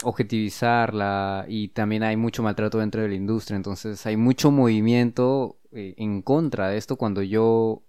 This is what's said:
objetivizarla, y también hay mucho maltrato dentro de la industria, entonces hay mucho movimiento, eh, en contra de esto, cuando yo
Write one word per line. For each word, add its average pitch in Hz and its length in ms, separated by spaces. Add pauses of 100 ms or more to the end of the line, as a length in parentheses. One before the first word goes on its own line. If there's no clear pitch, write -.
objetivizarla, 107 1400
y 104 220
también 110 340
hay 110 140
mucho 113 260
maltrato 107 360
dentro 110 220
de 107 80
la 98 60
industria, 107 400
entonces 101 500
hay 107 120
mucho 127 340
movimiento, 120 1080 (120)
eh, 98 260
en 104 240
contra 131 480
de 104 80
esto, 117 200
cuando 101 240
yo 110 680